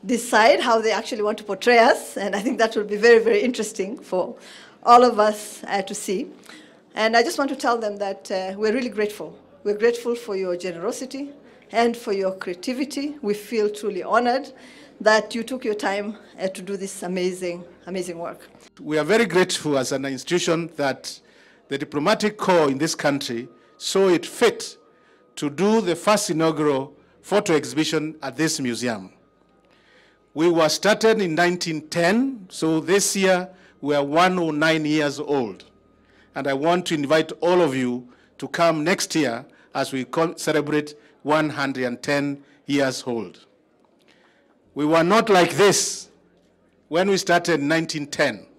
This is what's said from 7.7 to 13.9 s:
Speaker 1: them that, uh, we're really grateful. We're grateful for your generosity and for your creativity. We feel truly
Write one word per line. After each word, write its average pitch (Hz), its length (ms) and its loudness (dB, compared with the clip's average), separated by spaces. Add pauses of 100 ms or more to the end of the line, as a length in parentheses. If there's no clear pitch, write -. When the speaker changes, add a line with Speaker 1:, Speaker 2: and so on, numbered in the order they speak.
Speaker 1:
them 208 200 -6
that, 196 340 -8
uh, 190 260 -6
we're 214 160 0
really 247 180 -2
grateful. 196 460 -6 (280)
We're 202 120 -2
grateful 233 380 0
for 214 220 -8
your 185 200 -4
generosity 196 720 -8 (420)
and 233 240 2
for 214 160 -6
your 190 240 -2
creativity. 269 840 -6
We 208 140 -2
feel 208 340 -2
truly 196 360 -6